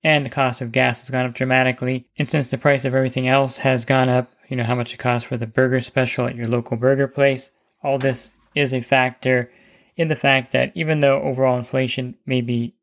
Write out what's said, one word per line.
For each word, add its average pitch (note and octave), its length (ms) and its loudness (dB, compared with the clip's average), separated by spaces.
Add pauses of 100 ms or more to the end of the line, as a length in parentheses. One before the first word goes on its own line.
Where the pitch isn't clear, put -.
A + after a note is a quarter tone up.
and D3+ 200 4
the B2 60 -6
cost C3 300 -2
of A#2+ 100 -6
gas B2+ 300 0
has - 100 -16
gone B2+ 160 -2
up A#2+ 80 -8
dramatically. B2+ 720 0 (100)
And - 140 -4
since C#3+ 160 0
the A#2+ 120 -4
price C#3 260 2
of B2+ 100 -2
everything C3 320 0
else C3+ 320 2
has B2+ 260 0
gone C3 240 2
up, B2+ 220 0 (180)
you C3 80 -6
know, B2 60 -2
how A#2+ 140 -2
much A#2+ 180 -6
it - 40 -20
costs A#2+ 280 -2
for C3 100 -6
the A2+ 120 -6
burger C3 320 2
special B2 460 -2
at A#2 100 -6
your A#2 100 -6
local A#2+ 300 -2
burger C3+ 320 2
place, C3+ 420 0 (320)
all C#3 160 -2
this C3 320 -4 (240)
is C#3 180 0
a C3 80 0
factor B2+ 680 0 (460)
in E3 100 0
the D#3 80 0
fact C3+ 380 0
that B2+ 240 0
even D#3 240 -2
though C#3 220 4
overall C3 360 0
inflation B2+ 560 -4 (100)
may B2+ 160 0
be A#2+ 420 -4